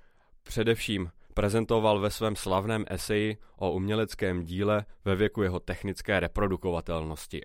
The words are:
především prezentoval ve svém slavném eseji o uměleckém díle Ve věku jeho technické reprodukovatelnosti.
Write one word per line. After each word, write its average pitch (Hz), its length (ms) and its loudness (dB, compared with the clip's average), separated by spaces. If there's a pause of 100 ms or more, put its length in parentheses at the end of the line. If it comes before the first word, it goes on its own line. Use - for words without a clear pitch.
(420)
především 110 680 0 (240)
prezentoval 107 680 4
ve 101 100 2
svém 107 260 -2
slavném 101 520 0
eseji 104 480 -2 (200)
o 92 160 0
uměleckém 98 680 0
díle 101 420 0 (200)
Ve 95 120 2
věku 104 260 2
jeho 90 180 0
technické 95 600 -2
reprodukovatelnosti. 85 1200 -2